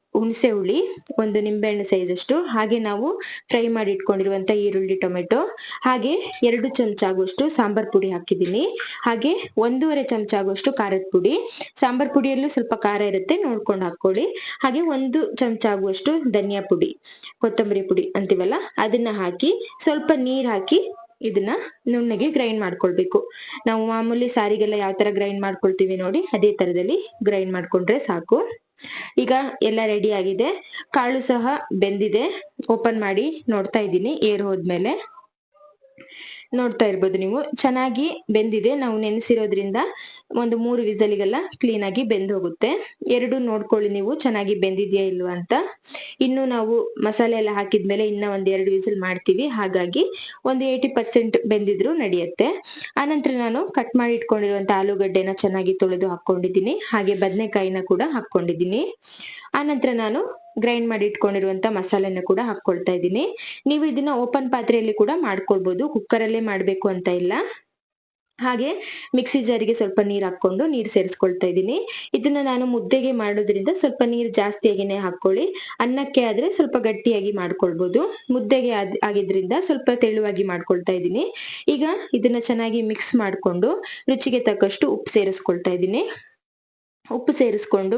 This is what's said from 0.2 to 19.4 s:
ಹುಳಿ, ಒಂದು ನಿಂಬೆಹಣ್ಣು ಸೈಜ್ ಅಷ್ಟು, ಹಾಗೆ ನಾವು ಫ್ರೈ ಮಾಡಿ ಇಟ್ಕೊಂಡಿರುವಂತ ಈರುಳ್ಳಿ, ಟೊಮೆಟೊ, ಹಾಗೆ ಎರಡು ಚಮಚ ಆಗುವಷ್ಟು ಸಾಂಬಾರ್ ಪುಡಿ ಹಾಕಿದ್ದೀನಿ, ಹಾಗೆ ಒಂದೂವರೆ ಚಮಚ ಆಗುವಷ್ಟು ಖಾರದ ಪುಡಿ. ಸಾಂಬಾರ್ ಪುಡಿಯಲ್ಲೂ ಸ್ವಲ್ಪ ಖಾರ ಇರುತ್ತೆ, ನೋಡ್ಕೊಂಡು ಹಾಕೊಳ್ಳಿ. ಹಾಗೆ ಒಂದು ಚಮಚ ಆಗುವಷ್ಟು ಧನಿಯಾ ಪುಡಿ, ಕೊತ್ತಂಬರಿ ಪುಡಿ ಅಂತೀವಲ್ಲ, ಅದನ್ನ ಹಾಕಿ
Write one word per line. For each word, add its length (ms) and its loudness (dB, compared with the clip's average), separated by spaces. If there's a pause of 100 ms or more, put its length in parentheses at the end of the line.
ಹುಳಿ, 520 0 (160)
ಒಂದು 220 0
ನಿಂಬೆಹಣ್ಣು 440 0
ಸೈಜ್ 280 0
ಅಷ್ಟು, 300 0
ಹಾಗೆ 360 0
ನಾವು 420 -2 (280)
ಫ್ರೈ 200 2
ಮಾಡಿ 240 0
ಇಟ್ಕೊಂಡಿರುವಂತ 580 0
ಈರುಳ್ಳಿ, 460 0
ಟೊಮೆಟೊ, 600 -2 (260)
ಹಾಗೆ 300 2 (300)
ಎರಡು 260 2
ಚಮಚ 360 0
ಆಗುವಷ್ಟು 440 0
ಸಾಂಬಾರ್ 440 0
ಪುಡಿ 180 4
ಹಾಕಿದ್ದೀನಿ, 680 -2 (260)
ಹಾಗೆ 540 0
ಒಂದೂವರೆ 460 2
ಚಮಚ 320 0
ಆಗುವಷ್ಟು 380 0
ಖಾರದ 300 0 (100)
ಪುಡಿ. 260 4 (360)
ಸಾಂಬಾರ್ 400 0
ಪುಡಿಯಲ್ಲೂ 340 2
ಸ್ವಲ್ಪ 260 -2
ಖಾರ 260 0
ಇರುತ್ತೆ, 360 0
ನೋಡ್ಕೊಂಡು 480 0
ಹಾಕೊಳ್ಳಿ. 400 0 (360)
ಹಾಗೆ 200 0
ಒಂದು 540 0
ಚಮಚ 320 0
ಆಗುವಷ್ಟು 640 0
ಧನಿಯಾ 300 0
ಪುಡಿ, 380 0 (400)
ಕೊತ್ತಂಬರಿ 440 0
ಪುಡಿ 340 0
ಅಂತೀವಲ್ಲ, 380 2 (240)
ಅದನ್ನ 320 2
ಹಾಕಿ 720 0